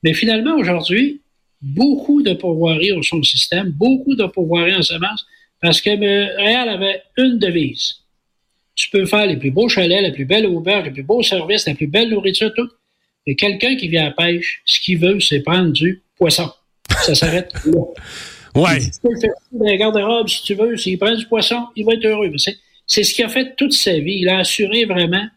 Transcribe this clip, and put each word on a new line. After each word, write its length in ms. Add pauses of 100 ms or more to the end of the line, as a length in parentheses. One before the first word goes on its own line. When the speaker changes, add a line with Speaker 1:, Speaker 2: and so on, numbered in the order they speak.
Speaker 1:
Mais 100
finalement, 440
aujourd'hui, 640 (400)
beaucoup 600
de 120
pourvoiries 580
ont 100
son 200
système, 480
beaucoup 440
de 120
pourvoiries 480
en 80
semences, 440 (340)
parce 200
que 100
Montréal 800
avait 340 (140)
une 220
devise. 580 (800)
Tu 140
peux 160
faire 200
les 100
plus 140
beaux 180
chalets, 340
la 100
plus 120
belle 220
auberge, 400
les 60
plus 100
beaux 200
services, 440
la 80
plus 140
belle 220
nourriture, 440
tout. 140 (580)
Mais 80
quelqu'un 400
qui 140
vient 140
à 40
la 60
pêche, 520
ce 140
qu'il 200
veut, 200
c'est 220
prendre 320
du 300 (140)
poisson. 340 (520)
Ça 120
s'arrête 380 (120)
là. 80 (840)
Speaker 2:
<laughs> 0
Ouais. 260
Speaker 1:
Tu 100 (120)
peux 100
le 80
faire 100 (220)
dans 140
les 120
garde-robes, 500
si 140
tu 120
veux. 220
S'il 220
prend 160
du 120
poisson, 480
il 100
va 100
être 120
heureux. 240
Mais 80
c'est, 180 (300)
c'est 160
ce 100
qu'il 120
a 40
fait 280
toute 160
sa 260
vie. 220
Il 80
a 100
assuré 460
vraiment 420 (100)